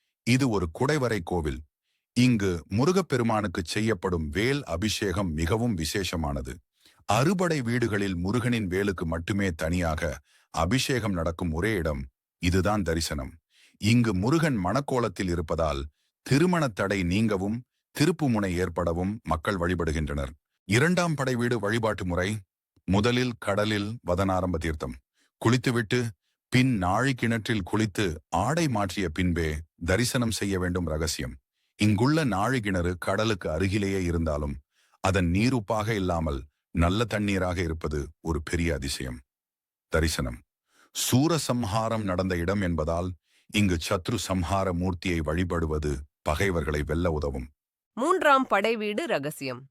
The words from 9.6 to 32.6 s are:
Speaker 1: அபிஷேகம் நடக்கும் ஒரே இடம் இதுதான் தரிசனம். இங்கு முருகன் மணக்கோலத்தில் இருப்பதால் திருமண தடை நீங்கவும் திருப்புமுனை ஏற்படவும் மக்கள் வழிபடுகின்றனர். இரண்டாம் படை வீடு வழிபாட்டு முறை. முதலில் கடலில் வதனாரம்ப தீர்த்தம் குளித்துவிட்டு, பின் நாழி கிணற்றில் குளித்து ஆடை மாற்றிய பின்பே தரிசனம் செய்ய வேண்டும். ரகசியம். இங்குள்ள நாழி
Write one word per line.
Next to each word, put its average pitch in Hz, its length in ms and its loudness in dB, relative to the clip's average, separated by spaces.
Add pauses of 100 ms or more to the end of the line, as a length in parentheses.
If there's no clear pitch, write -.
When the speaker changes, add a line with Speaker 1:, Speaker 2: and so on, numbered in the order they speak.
Speaker 1:
அபிஷேகம் 110 600 0
நடக்கும் 85 400 -2
ஒரே 85 220 0
இடம் 78 280 -2 (400)
இதுதான் 95 400 2
தரிசனம். 78 500 -4 (480)
இங்கு 110 340 4
முருகன் 127 500 2
மணக்கோலத்தில் 110 720 0
இருப்பதால் 78 480 0 (440)
திருமண 160 420 4
தடை 101 340 0
நீங்கவும் 104 600 0 (340)
திருப்புமுனை 135 600 2
ஏற்படவும் 90 680 -2
மக்கள் 95 320 -2
வழிபடுகின்றனர். 80 720 -2 (380)
இரண்டாம் 165 460 2
படை 131 220 0
வீடு 120 220 0
வழிபாட்டு 104 480 -2
முறை. 90 300 0 (520)
முதலில் 120 500 2
கடலில் 104 680 0
வதனாரம்ப 90 500 0
தீர்த்தம் 78 380 -4 (480)
குளித்துவிட்டு, 120 680 2 (420)
பின் 127 240 4
நாழி 104 380 2
கிணற்றில் 113 560 -2
குளித்து 107 360 0 (220)
ஆடை 143 400 0
மாற்றிய 101 400 -2
பின்பே 85 400 0 (360)
தரிசனம் 113 460 0
செய்ய 98 280 -2
வேண்டும். 90 280 -2
ரகசியம். 76 480 -4 (440)
இங்குள்ள 123 460 4
நாழி 113 360 0